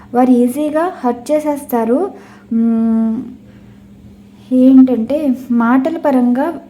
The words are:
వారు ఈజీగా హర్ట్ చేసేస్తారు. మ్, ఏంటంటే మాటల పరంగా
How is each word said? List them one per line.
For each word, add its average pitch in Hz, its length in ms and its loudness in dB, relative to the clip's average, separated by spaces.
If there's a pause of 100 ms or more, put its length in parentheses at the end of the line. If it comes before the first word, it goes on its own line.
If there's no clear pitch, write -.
(140)
వారు 254 180 2
ఈజీగా 294 600 0 (120)
హర్ట్ 247 280 -4
చేసేస్తారు. 294 800 -2 (420)
మ్, 226 680 -2 (1300)
ఏంటంటే 254 840 4 (160)
మాటల 254 460 0
పరంగా 262 560 0 (160)